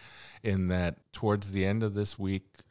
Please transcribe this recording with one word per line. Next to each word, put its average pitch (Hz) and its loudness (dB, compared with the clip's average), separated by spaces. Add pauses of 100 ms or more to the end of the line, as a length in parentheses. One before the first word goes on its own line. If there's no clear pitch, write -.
(420)
in 95 2
that 90 -2
towards 104 0
the 95 2
end 104 2
of 107 0
this 101 -2
week, 95 -2 (240)